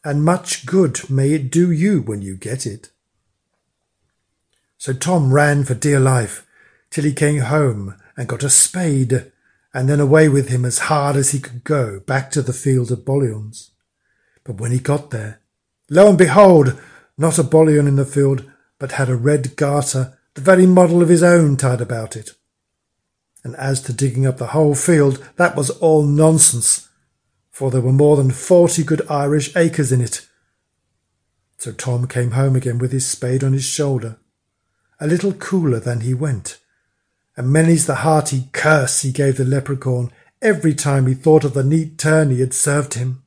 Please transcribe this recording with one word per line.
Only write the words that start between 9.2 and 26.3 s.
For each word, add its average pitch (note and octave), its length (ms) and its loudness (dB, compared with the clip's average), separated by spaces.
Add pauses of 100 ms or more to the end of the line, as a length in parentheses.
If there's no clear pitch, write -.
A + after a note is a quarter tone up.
and C3 160 -2
then D3 120 2
away D3+ 280 4
with C#3 200 0
him B2 160 -2
as - 260 -4
hard C#3+ 260 0
as C#3 140 0
he C#3 100 -4
could A#2+ 240 -16
go, A2+ 360 -4
back C3+ 300 -6
to C#3+ 120 -4
the B2 100 -6
field B2+ 400 -2
of A#2+ 120 -8
boliauns. A2+ 680 -6 (760)
But G2+ 160 -12
when A#2 120 -6
he B2+ 60 -2
got C#3+ 320 -4
there, A2 300 -12 (480)
lo F#3 200 6
and F#3 100 4
behold, E3 600 6 (380)
not D#3+ 220 -2
a D#3+ 60 2
boliaun D3+ 440 4
in C#3 80 2
the C#3 80 0
field, C#3 400 -2 (340)
but C3+ 140 -10
had C3+ 160 -2
a B2+ 80 -2
red B2+ 400 -2
garter, C#3 640 -4 (160)
the C#3 80 -14
very F#3 240 6
model F3+ 340 4
of E3 80 4
his E3+ 140 6
own, E3+ 340 4
tied B2+ 240 -2
about A2+ 340 -8
it. G#2+ 180 -16 (1080)
And B2 140 -14
as C3+ 260 -4
to B2+ 120 -8
digging C3 320 -2
up C3 100 -2
the A#2+ 120 -8
whole D3+ 260 2
field, C#3 480 2 (140)
that F3+ 200 -2
was C#3 140 -2
all D#3 320 2
nonsense, D3 840 2 (640)